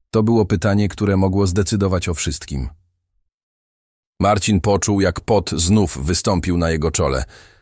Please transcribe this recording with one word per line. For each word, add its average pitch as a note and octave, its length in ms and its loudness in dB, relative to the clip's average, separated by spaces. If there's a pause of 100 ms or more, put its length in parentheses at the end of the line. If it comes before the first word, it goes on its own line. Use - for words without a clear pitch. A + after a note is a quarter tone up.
(100)
To A2 120 2
było A2 240 2
pytanie, G2+ 420 0
które G2 280 0
mogło F#2+ 300 2
zdecydować F#2+ 600 0
o F2 60 -2
wszystkim. - 540 -6 (1500)
Marcin G2+ 400 2
poczuł, G2+ 400 0
jak F2+ 200 0
pot G#2 300 0
znów F2 540 0
wystąpił F2+ 540 -2
na E2 120 0
jego D#2+ 200 0
czole. C2+ 340 -2 (380)